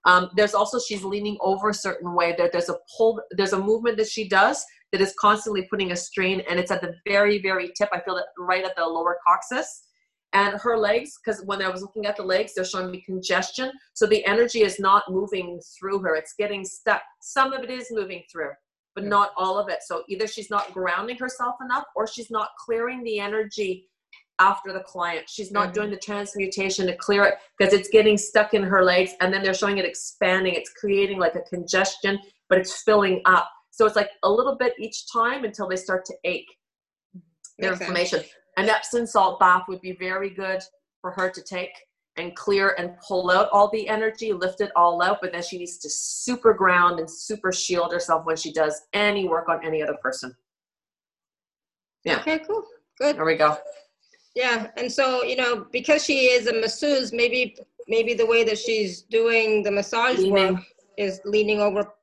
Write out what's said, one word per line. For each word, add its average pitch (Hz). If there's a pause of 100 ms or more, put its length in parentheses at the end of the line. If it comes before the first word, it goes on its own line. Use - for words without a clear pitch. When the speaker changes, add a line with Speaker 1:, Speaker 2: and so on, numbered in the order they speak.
Speaker 1:
Um, 180
there's 208
also, 208
she's 202
leaning 208
over 190
a 208
certain 175
way. 170
There, 175
there's 175
a 175 (200)
pull, 226 (120)
there's 190
a 190
movement 220
that 214
she 220
does 196 (280)
that 190
is 196
constantly 214
putting 190
a 175
strain, 185
and 175
it's 180
at 185
the 175 (120)
very, 208
very 185
tip. 202
I 175
feel 185
it 180 (140)
right 185
at 185
the 170
lower 170
coccyx. 247 (500)
And 202
her 233
legs, 220
'cause 202
when 196
I 190
was 185
looking 208
at 208
the 208
legs, 190
they're 185
showing 185
me 185
congestion. 185 (220)
So 233
the 214
energy 226
is 190
not 196
moving 185 (180)
through 190
her. 170
It's 156
getting 202
stuck. - (180)
Some 269
of 262
it 240
is 254
moving 185
through, 151 (420)
but 196
Speaker 2:
Yeah. 202
Speaker 1:
not 202
all 185
of 202
it. 165
So 165
either 196
she's 208
not 202
grounding 185
herself 247
enough 262 (120)
or 220
she's 226
not 214 (140)
clearing 240
the 220
energy 208 (500)
after 196
the 190
client. 170
She's 202
not 202
Speaker 3:
Mm-hmm. 180
Speaker 1:
doing 208
the 196
transmutation 196
to 175
clear 202
it - (260)
'cause 196
it's 196
getting 214
stuck 208
in 202
her 185
legs. 185
And 185
then 196
they're 190
showing 202
it 185
expanding. 185
It's -
creating, 196
like, 175
a 175
congestion, 190 (280)
but 190
it's -
filling 202
up. 180 (220)
So 226
it's, 214
like, 208 (100)
a 185
little 247
bit 247
each -
time 240
until 208
they 185
start 185
to -
ache. - (1040)
Their 185
Speaker 3:
Makes 185
sense. - (100)
Speaker 1:
inflammation. 175 (320)
An 190
Epsom 226
salt 190
bath 185
would 185
be 185
very 190
good 190 (380)
for 180
her 185
to 175
take 180 (440)
and 175
clear 196
and 180
pull 185
out 190
all 202
the 214
energy, 220
lift 185
it 202
all 175
out, -
but 180
then 175
she 185
needs 175
to 151
super -
ground 180
and 160
super 208
shield 175
herself 165
when 160
she 156
does 151 (100)
any 202
work 165
on 165
any 156
other 151
person. 127 (1700)
Yeah. 165
Speaker 3:
Okay, 311
cool. 415 (340)
Good. 285
Speaker 1:
There 156
we 160
go. 151 (760)
Speaker 3:
Yeah, 240
and 240
so, 254
you 254
know, 240
because 294
she 269
is 247
a 240
masseuse, 240
maybe, 240 (320)
maybe 226
the 220
way 233
that 214
she's 208
doing 226
the 202
massage 214
Speaker 1:
Leaning. 190
Speaker 3:
work 180 (320)
is 190
leaning 208
over. 202 (100)